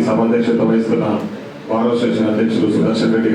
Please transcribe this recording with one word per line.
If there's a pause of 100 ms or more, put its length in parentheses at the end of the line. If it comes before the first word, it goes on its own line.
సమాధ్యక్షత
వహిస్తున్న (640)
బార్
అసోసియేషన్
అధ్యక్షులు
సుదర్శన్
రెడ్డి